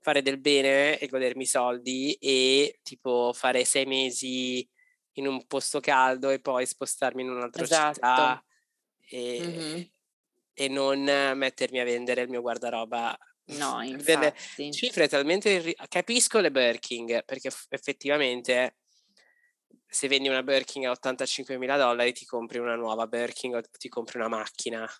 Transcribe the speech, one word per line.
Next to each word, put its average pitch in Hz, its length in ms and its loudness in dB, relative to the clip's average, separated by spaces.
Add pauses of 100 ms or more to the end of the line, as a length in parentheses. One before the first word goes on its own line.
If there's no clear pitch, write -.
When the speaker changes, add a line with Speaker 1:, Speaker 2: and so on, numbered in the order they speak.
Speaker 1:
fare 143 220 2
del 135 180 -2
bene 139 580 4
e 143 100 -6
godermi 131 360 -2
i - 20 -4
soldi 127 680 0
e, 135 680 2
tipo, 123 520 0
fare 127 300 2
sei 135 220 2
mesi 127 800 -2 (480)
in 139 100 -4
un 131 200 -4
posto 139 340 -4
caldo 131 500 2
e 135 100 2
poi 127 260 0
spostarmi 131 560 -4
in 127 80 -4
un'altra 123 360 -6
Speaker 2:
Esatto. 143 640 4
Speaker 1:
città 127 100 -6 (680)
e, 143 560 -6
Speaker 2:
Mhm. 165 260 -8 (640)
Speaker 1:
e 135 140 -2
non 139 340 0 (340)
mettermi 131 440 -2
a 123 40 0
vendere 123 380 0
il 123 80 -4
mio 123 120 -4
guardaroba 117 720 -4 (440)
Speaker 2:
No, 131 220 -2
Speaker 1:
<laughs> 123 60 -6
per 135 160 -10
delle 151 300 6
Speaker 2:
infatti. - 340 -10
Speaker 1:
cifre 160 400 0
talmente 165 420 2
irri-, 175 260 0 (120)
capisco 226 520 2
le 165 100 4
Birkin, 117 760 0
perché 131 240 -8
f-, - 200 -14
effettivamente... 127 1080 0 (1120)
Se - 200 -4
vendi 135 200 2
una 131 140 2
Birkin 135 440 0
a 123 40 0
ottantacinquemila 131 840 -4
dollari 120 360 2
ti - 120 -12
compri 117 340 -6
una 120 160 -2
nuova 113 320 -2
Birkin 120 500 -4
o 117 60 -2
ti - 260 -16
compri 117 300 -8
una 113 100 -2
macchina. 113 600 -6 (100)